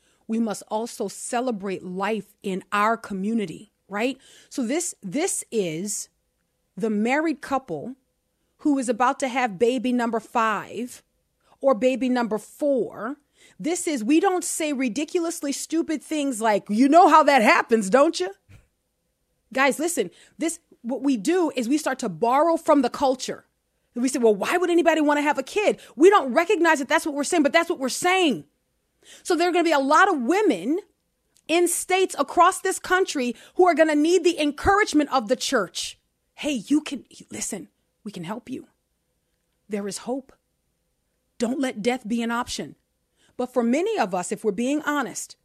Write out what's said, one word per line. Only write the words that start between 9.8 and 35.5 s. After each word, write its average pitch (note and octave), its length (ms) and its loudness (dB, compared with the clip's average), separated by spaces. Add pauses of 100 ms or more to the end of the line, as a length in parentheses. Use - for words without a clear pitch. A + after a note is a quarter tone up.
number A#3 280 -2
five A3 800 -4 (580)
or C4+ 140 4
baby B3+ 340 0
number A#3+ 300 0
four. B3+ 800 -4 (420)
This E4 300 -4
is, C#4 160 -2
we D4 160 4
don't F#4 240 0
say D4+ 280 -4
ridiculously C#4+ 800 -4
stupid D#4+ 500 -4
things C#4 380 -4
like, G#3+ 280 0
"You A3+ 200 4
know E4+ 200 8
how D#4 140 8
that C#4 200 4
happens, A3+ 480 2
don't C#4+ 300 4
you?" F#4 100 -6 (1200)
Guys, - 260 2
listen, C4+ 320 -2 (280)
this, D#4+ 220 -4 (220)
what A#3+ 200 -6
we C4+ 140 2
do D#4 400 0
is A3+ 120 -2
we D4 100 2
start C4 220 -6
to A#3+ 80 -4
borrow B3+ 480 2
from D4+ 260 4
the A#3+ 80 0
culture. - 560 -4 (480)
We B3 140 0
say, C#4+ 100 -2
"Well, A3+ 160 6
why G3+ 240 -2
would F4 120 0
anybody E4 300 4
wanna D4 220 2
have D4 160 0
a C4+ 40 -2
kid?" F4 380 -2 (160)
We D#4+ 140 8
don't D4+ 240 4
recognize E4 460 2
that C4+ 80 -6
that's D#4+ 180 0
what D4+ 80 -6
we're C#4+ 100 -2
saying, E4+ 180 2
but C#4 100 2
that's E4 180 2
what F4 80 -4
we're B3+ 100 -2
saying. F4 560 0 (760)
So - 120 0
there E4+ 140 2
are F4 40 0
gonna E4+ 120 2
be E4 80 2
a C#4+ 60 4
lot D4+ 340 4
of D4+ 80 -2
women C#4 580 0 (720)
in F4 180 2
states F#4 520 0
across F4 420 2
this F#4 180 -2
country D4+ 560 -2 (220)
who F4+ 100 6
are F4 80 4
gonna D#4 200 4
need E4 280 2
the E4+ 180 2
encouragement D4+ 720 2
of B3+ 160 0
the B3 80 0
church. - 640 -4 (360)